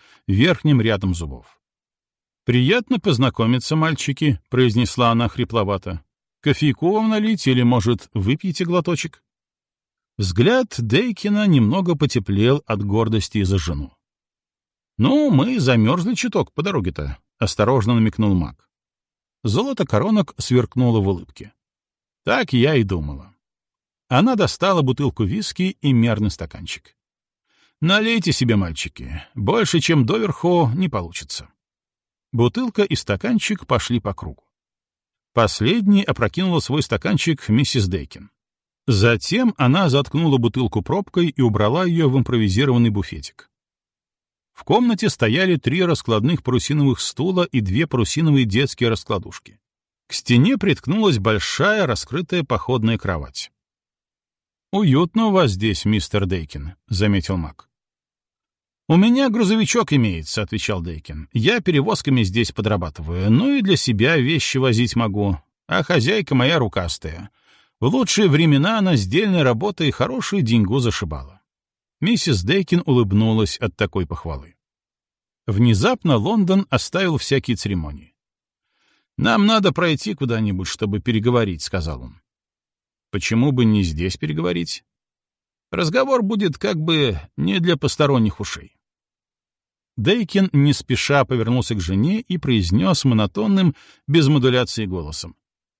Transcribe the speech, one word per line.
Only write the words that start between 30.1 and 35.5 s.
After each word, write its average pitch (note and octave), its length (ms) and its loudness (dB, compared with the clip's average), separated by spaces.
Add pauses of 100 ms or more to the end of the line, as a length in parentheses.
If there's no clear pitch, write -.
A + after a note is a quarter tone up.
не F#3 160 -2
получится». - 580 -10 (840)
Бутылка G3+ 500 0
и F3 140 0
стаканчик G#3+ 680 -2
пошли A#2+ 320 -2
по G#2 140 -4
кругу. - 320 -12 (880)
Последней G3 720 2